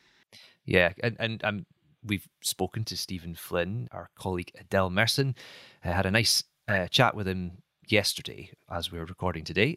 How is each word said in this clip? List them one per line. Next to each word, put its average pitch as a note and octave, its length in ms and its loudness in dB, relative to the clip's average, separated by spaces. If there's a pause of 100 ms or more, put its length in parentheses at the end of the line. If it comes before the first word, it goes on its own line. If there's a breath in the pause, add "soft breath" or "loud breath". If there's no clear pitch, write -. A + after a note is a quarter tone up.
(640 soft breath)
Yeah, F2+ 280 6 (100)
and, A#2 160 -2
and, A2+ 260 -4
um, G#2+ 220 -2 (380)
we've G#2 240 -2 (140)
spoken - 420 -4
to F#2 120 -8
Stephen F2 380 -8
Flynn. G2 560 -4
Our F2+ 240 -12
colleague F2+ 460 -4
Adele F#2+ 300 2
Merson, A2+ 440 2 (500 loud breath)
uh, F2+ 80 -2
had F#2+ 140 2
a F#2+ 40 2
nice, A2 340 4 (240)
uh, F#2+ 180 2
chat A#2+ 300 4
with G#2 100 -4
him F#2 360 -4 (260)
yesterday - 640 0 (180)
as F2 220 -6
we're E2+ 120 -6
recording F2 380 -4
today, G2+ 340 2